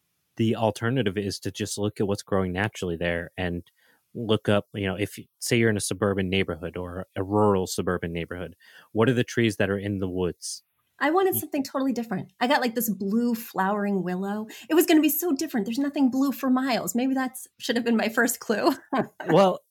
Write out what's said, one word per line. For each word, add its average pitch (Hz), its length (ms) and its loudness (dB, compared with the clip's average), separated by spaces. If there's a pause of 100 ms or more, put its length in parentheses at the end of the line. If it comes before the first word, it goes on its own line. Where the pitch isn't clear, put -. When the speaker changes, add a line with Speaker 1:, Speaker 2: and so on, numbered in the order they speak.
(380)
Speaker 1:
the 113 180 2
alternative 110 640 0
is 101 220 -4
to 101 100 -8
just 101 300 -6
look 104 200 -2
at 107 80 0
what's 101 140 -2
growing 95 320 0
naturally 92 420 -2
there 85 440 -4
and 87 240 -4 (500)
look 107 340 -2
up, 104 280 2
you 101 100 -4
know, 95 80 -2
if, 98 240 -6 (220)
say - 180 0
you're 113 140 4
in 104 60 0
a - 20 -2
suburban 98 500 0
neighborhood 87 480 -2
or 90 380 -10
a 98 80 -2
rural 101 420 4
suburban 87 480 -2
neighborhood, 85 420 -8 (360)
what 113 180 4
are 120 60 4
the 120 80 2
trees 113 320 0
that 98 160 2
are 101 80 0
in 101 180 -4
the 95 100 -2
woods? 90 540 -4 (380)
Speaker 2:
I 277 100 2
wanted 370 240 2
Speaker 1:
Y- - 60 -2
Speaker 2:
something 294 240 -4
totally 269 280 -2
different. 226 480 -6
I 247 60 0
got, 226 160 4
like, 233 140 -2
this 226 120 -2
blue 214 460 0
flowering 202 720 0
willow. 196 420 -4 (240)
It 311 60 4
was 339 100 6
gonna 320 160 6
be 302 80 4
so 339 240 0
different. 269 320 -2
There's 233 140 -4
nothing 277 320 2
blue 269 200 2
for 262 200 -2
miles. 254 420 0
Maybe 262 220 0
that's, 262 320 -4 (100)
should - 180 -2
have 233 100 0
been 233 120 4
my 214 120 2
first 240 300 0
clue. 254 360 0 (180)
<laughs> 233 80 2 (240)
Speaker 1:
Well, 180 460 6